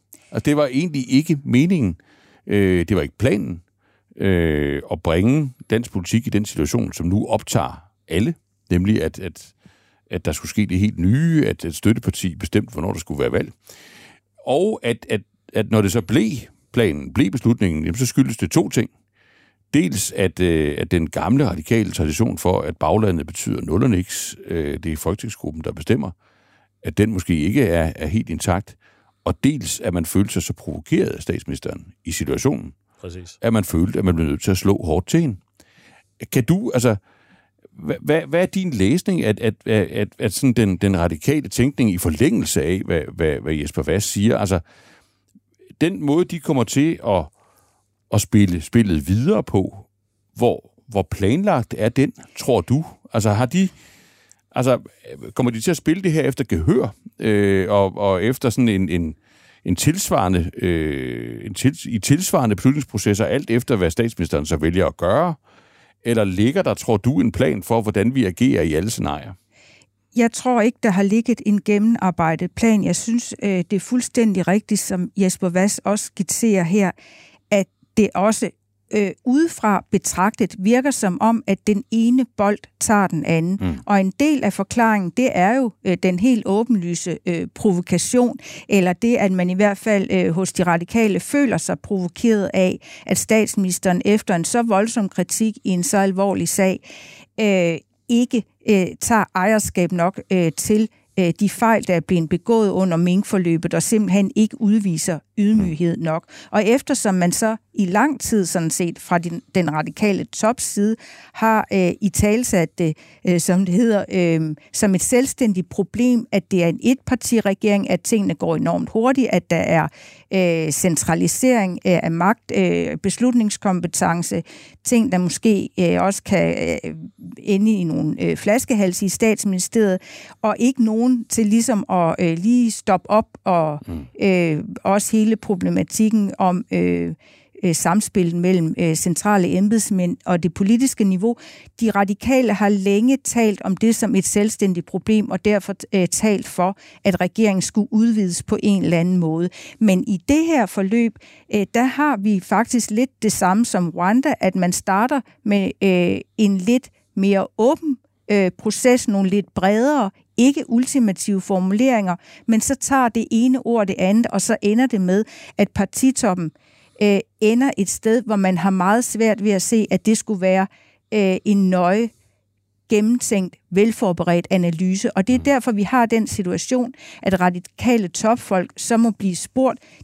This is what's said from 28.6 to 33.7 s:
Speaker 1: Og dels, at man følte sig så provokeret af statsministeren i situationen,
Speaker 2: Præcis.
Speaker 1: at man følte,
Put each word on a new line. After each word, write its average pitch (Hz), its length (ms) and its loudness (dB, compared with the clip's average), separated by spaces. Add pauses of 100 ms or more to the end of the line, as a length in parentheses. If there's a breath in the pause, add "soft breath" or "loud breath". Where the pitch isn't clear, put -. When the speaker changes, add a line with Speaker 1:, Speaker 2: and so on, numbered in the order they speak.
Speaker 1:
Og - 200 -2
dels, 127 360 -2
at 90 140 -4
man 87 120 -2
følte 98 260 0
sig 90 100 -2
så - 100 -8
provokeret - 560 -4
af - 140 -10
statsministeren - 640 -8 (180)
i 82 80 -8
situationen, - 600 -4 (280)
Speaker 2:
Præcis. 90 420 -18
Speaker 1:
at 117 100 0
man 107 120 2
følte, 82 340 0